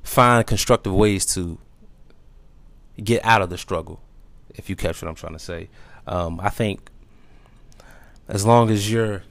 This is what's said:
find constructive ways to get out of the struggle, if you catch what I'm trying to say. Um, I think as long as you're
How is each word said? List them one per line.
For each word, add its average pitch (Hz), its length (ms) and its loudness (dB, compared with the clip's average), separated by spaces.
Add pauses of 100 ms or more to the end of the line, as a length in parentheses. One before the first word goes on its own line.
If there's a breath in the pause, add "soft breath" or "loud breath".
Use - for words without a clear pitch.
find 123 460 4
constructive 107 460 0
ways 101 340 4
to 87 320 -6 (1400)
get 113 200 0
out 110 180 6
of 90 80 -2
the 87 80 -8
struggle, - 440 -8 (540)
if - 140 -14
you 95 60 -4
catch - 260 -4
what 85 80 -8
I'm 80 60 -10
trying 80 180 -14
to 78 60 -16
say. 87 300 -12 (380 soft breath)
Um, 85 320 -4
I 98 100 -2
think - 400 -6 (1400 soft breath)
as 101 180 -4
long 117 260 6
as 104 200 0
you're 110 400 -2